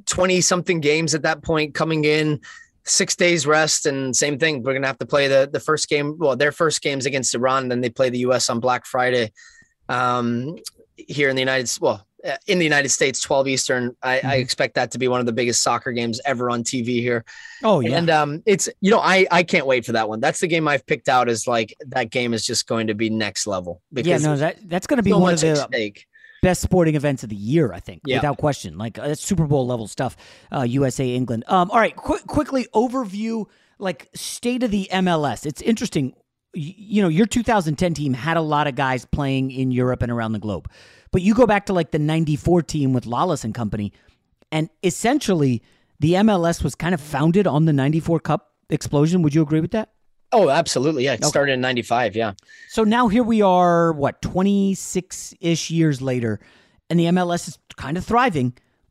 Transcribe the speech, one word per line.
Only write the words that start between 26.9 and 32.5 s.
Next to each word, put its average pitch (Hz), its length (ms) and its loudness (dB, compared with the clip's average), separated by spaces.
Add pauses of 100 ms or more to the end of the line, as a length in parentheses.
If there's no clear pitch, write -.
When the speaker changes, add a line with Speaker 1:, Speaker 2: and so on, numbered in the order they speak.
Speaker 2:
events 143 260 -2
of 120 60 -12
the 104 80 -10
year, 113 360 0
I 87 80 -12
think, - 240 -16
Speaker 1:
Yeah. 135 120 0
Speaker 2:
without 143 220 -2
question. 131 380 -4
Like, 107 220 -10
uh, 107 40 -12
it's 147 200 -6
Super 160 240 0
Bowl 139 200 2
level 120 200 -4
stuff, 131 300 -6 (340)
uh, 139 120 -4
U 123 220 0
S 127 140 -2
A, 127 160 -2
England. 120 320 -4
Um, 185 240 2
all 214 80 2
right, 196 160 2
qui-, 311 320 -4
quickly 269 480 -2